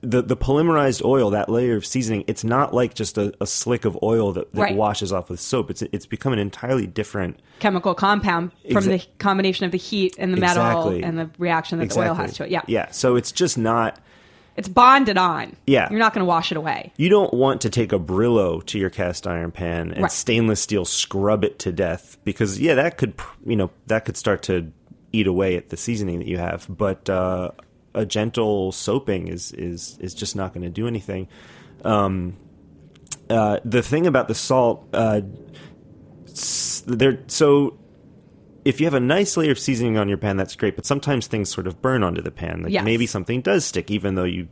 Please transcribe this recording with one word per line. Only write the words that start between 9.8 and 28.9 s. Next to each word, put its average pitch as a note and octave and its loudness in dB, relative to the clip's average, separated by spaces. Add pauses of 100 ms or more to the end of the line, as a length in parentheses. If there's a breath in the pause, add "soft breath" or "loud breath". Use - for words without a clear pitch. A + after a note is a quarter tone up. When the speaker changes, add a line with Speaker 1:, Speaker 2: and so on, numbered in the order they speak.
Speaker 2:
and F#3 -2
the F3+ 2
metal F3+ 2 (260)
Speaker 1:
Exactly. - -2
Speaker 2:
and E3 -4
the D#3+ -6 (100)
reaction E3+ -2
that - -2
the - 0
oil - 2
has - -4
Speaker 1:
Exactly. - -12
Speaker 2:
to D3 -6
it. - -6
Yeah. F3 -2 (240)
Speaker 1:
Yeah. - -16
So B2+ 2
it's A#2+ 0
just F3 0
not A2+ 0 (560 soft breath)
Speaker 2:
It's G3 -8
bonded B3 6
on. E3+ 0 (100)
Speaker 1:
Yeah. C3 4
Speaker 2:
You're G#3+ -2
not A3 4
gonna G3 0
wash E3+ 2
it E3+ -4
away. D3+ -6
Speaker 1:
You D#3 4
don't G3+ 6
want B2+ 2
to A2+ 2
take A2+ 0
a G2+ 2
Brillo F#2 2
to - -6
your F#2+ 0
cast F2+ -4
iron E2+ -4
pan E2+ -4
and F3+ -2
Speaker 2:
Right. F3+ 0
Speaker 1:
stainless A2+ 2
steel G2 -2
scrub G2+ 0
it G#2 -2
to F#2+ -4
death F2 -4
because, G2+ -2
yeah, D3 4
that D#3 0
could, A2+ -2
pr-, - -14 (120)
you A#2 0
know, F#2+ 0 (160)
that A2 0
could F#2+ -6
start - 0
to E2+ -2 (400)
eat G#2+ 2
away F#2 2
at - -8
the D#2+ -8
seasoning G2+ -4
that - -8
you F2 -4
have. F2 -6
But, F#2+ -4
uh, F#2 -2 (420)
a A2 -2
gentle G#2+ 0
soaping G2+ -2